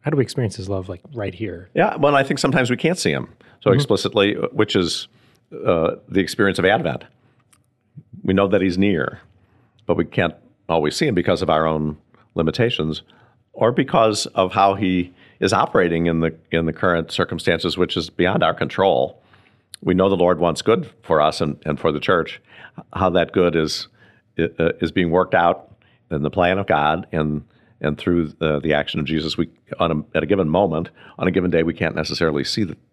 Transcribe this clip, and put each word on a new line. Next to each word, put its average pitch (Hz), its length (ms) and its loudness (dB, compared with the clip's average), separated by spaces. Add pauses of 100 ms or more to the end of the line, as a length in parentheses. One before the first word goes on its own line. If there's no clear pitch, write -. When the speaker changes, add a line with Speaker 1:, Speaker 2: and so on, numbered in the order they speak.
Speaker 1:
How 147 100 -4
do 156 60 0
we 135 80 4
experience 117 320 -4
his 95 120 -10
love, 95 200 -6
like, 92 140 -12 (120)
right 101 180 -6
here? 87 420 -10
Speaker 2:
Yeah, 185 220 0
well, 143 200 4
I 135 80 4
think 135 160 -4
sometimes 131 280 0
we 120 80 0
can't 175 220 0
see 85 140 -2
him 67 160 -6 (320)
so 104 100 2
Speaker 1:
Mm-hmm. 98 60 6
Speaker 2:
explicitly, 104 580 2 (160)
which - 240 0
is, 87 320 0 (580)
uh, 82 320 2 (120)
the 95 120 0
experience 95 380 0
of 92 60 0
Advent. 90 400 2 (1200)
We 95 100 2
know 98 140 4
that 95 140 2
he's 92 160 0
near, 95 420 0 (640)
but 85 100 0
we 85 80 0
can't 85 300 -2 (340)
always 76 280 0
see 165 100 0
him 131 80 0
because 87 280 0
of 85 80 0
our 80 160 2
own 78 320 -2 (360)
limitations 80 680 -2 (500)
or 113 180 0
because 127 580 0
of 92 240 0
how 98 220 4
he 92 380 -2 (280)
is 95 120 2
operating 87 540 2
in 82 140 0
the, 82 140 -2 (160)
in 82 160 0
the 80 60 -2
current 85 400 -2
circumstances, 85 640 -2
which 90 200 -2
is 82 140 -6
beyond 87 320 0
our 82 120 2
control. 82 680 0 (600)
We 92 120 0
know 92 140 4
the 98 80 2
Lord 87 240 2
wants 82 220 0
good 107 280 0 (120)
for 78 180 2
us 78 200 2
and, 73 260 -4
and 76 120 -4
for 82 140 0
the 73 80 -4
church. 82 400 -2 (540)
How 92 160 0
that 85 220 0
good 87 220 2
is, 80 320 -2 (520)
uh, 80 420 0
is 82 100 -2
being 90 200 0
worked 87 240 2
out 87 360 2 (400)
in 73 120 -4
the 73 80 -2
plan 90 280 2
of 98 80 -4
God 78 460 0
and, 76 320 -2 (380)
and 73 160 -2
through 85 300 0 (100)
the, 78 220 0
the 76 120 0
action 73 280 -2
of 73 60 -4
Jesus, 78 300 -4
we, 82 140 -4 (280)
on 85 120 0
a, 78 260 -4
at 78 60 0
a 78 40 -4
given 92 220 0
moment, 85 400 0 (300)
on 87 100 0
a - 20 0
given 90 200 0
day, 82 120 2
we 82 120 0
can't 82 220 -2
necessarily 78 480 -2
see 110 200 -4
the 82 120 -10 (160)